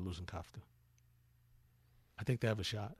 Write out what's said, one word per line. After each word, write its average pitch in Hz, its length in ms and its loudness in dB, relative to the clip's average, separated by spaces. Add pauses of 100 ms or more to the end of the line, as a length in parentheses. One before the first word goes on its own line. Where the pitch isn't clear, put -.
losing 90 220 -4
Kafka. - 340 -8 (1600)
I 104 60 -4
think 123 160 4
they 117 80 4
have 107 120 4
a - 40 -2
shot. 104 360 -2